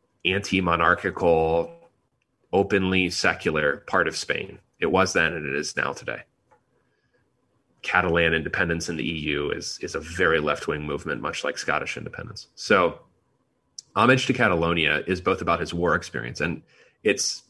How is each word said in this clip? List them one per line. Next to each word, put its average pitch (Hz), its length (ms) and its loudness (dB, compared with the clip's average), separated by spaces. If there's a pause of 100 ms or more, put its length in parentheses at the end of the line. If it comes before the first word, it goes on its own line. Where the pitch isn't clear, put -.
(260)
anti-monarchical, 85 1500 2 (800)
openly 95 580 2
secular 78 680 0 (100)
part 85 220 2
of 76 80 -6
Spain. - 420 -8 (220)
It 82 100 0
was 92 220 2
then 82 180 2
and 80 160 -8
it 67 80 -4
is 76 220 -4
now - 160 -2
today. - 300 -10 (1600)
Catalan 85 520 2
independence 85 560 -2
in 85 80 -4
the 65 120 -2
E 82 80 -4
U 73 340 -2
is, - 300 -8
is - 140 -8
a 76 60 -4
very 82 400 2
left-wing 76 440 -2
movement, 71 360 -6
much 76 240 -6
like 71 120 -4
Scottish - 380 -2
independence. - 600 -12
So 90 440 2 (960)
Homage 123 320 4
to 135 60 2
Catalonia 82 760 2
is 90 140 -2
both 95 200 0
about 85 180 0
his 85 140 -6
war 85 220 2
experience, 60 440 -8
and 82 220 -4 (420)
it's - 460 0